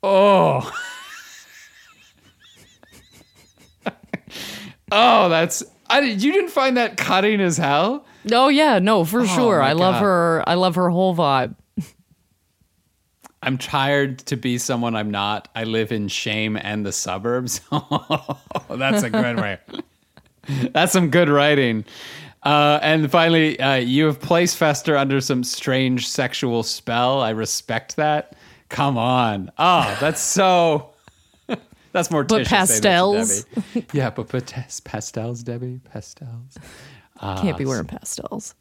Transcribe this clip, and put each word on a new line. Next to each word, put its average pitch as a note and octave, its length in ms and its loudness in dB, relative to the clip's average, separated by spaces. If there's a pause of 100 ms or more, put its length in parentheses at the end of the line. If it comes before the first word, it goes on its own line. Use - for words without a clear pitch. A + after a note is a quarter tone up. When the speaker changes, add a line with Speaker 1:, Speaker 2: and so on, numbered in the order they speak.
Speaker 1:
Oh. F#3+ 720 4
<laughs> - 60 -8 (4000)
Oh, A3 380 6
that's, E3 340 0 (280)
I, B3+ 100 4
you A#3+ 320 0
didn't F#4+ 160 2
find C4 300 0
that A3+ 180 0
cutting G3+ 460 0
as F3 160 0
hell? F3 480 0 (260)
Speaker 2:
Oh, B3+ 160 4
yeah, C#4+ 300 4
no, F#3+ 260 2
for G3 160 0
Speaker 1:
Oh, A#3+ 60 2
Speaker 2:
sure. G3 340 2
Speaker 1:
my C3+ 100 4
Speaker 2:
I - 20 2
love F3 240 2
Speaker 1:
God. F#3+ 60 2
Speaker 2:
her, E3+ 440 2
I E3+ 80 2
love F3+ 220 2
her F3+ 120 2
whole F3+ 260 2
vibe. C#3 400 0 (1900)
Speaker 1:
"I'm C3 160 -2
tired C#3 640 0
to - 160 -6
be A#2+ 200 -4
someone A#2+ 400 -4
I'm G#2+ 140 -4
not. G2+ 440 -4
I A2+ 100 -6
live A2 280 -2
in G#2 160 -4
shame A2 480 -4
and G#2 300 -6
the F#2+ 60 -6
suburbs." A#2 720 -6
<laughs> - 40 -12
Oh, - 680 -6 (320)
that's C3+ 320 0
a A#2+ 80 -4
good A#2+ 260 0
way. G2+ 220 -4 (500)
<laughs> - 640 -8
That's E3+ 220 2
some F3 160 2
good E3+ 180 4
writing. C#3 560 2 (580)
Uh, D3 400 4
and D#3 280 2
finally, E3 500 4
uh, C3+ 140 2
"You C3 320 2
have D3 120 0
placed F3 380 0
Fester D3+ 400 0
under C#3 240 0
some C3 240 -2
strange B2+ 640 -2
sexual A#2+ 540 -2
spell. B2 580 -2
I A2 100 0
respect A2 680 -6
that." D3+ 380 -2 (360)
Come C#3 260 0
on. A#2 640 0
Oh, D3 420 2
that's D#3+ 220 -2
so, E3+ 680 2 (560)
<laughs> - 460 -12
that's F3 180 0
more D3+ 140 0
Speaker 2:
But A3 220 2
Speaker 1:
Tisha F#3+ 200 4
saying - 160 0
that - 0 -
to G#3 60 4
Speaker 2:
pastels? G3+ 560 2
Speaker 1:
Debbie. - 440 -8
<laughs> - 40 -18
Yeah, C3 180 -2
but, B2 180 -10
but B2+ 180 -6
tes-, - 380 -12
pastels, A#2 580 -8
Debbie, B2 380 -10 (120)
pastels. A#2+ 640 -16 (640)
Uh, F#2+ 220 -8
Speaker 2:
Can't F3 160 -2
be C#3 60 -6
Speaker 1:
s- C3+ 40 -4
Speaker 2:
wearing A#2 180 -4
pastels. - 760 -14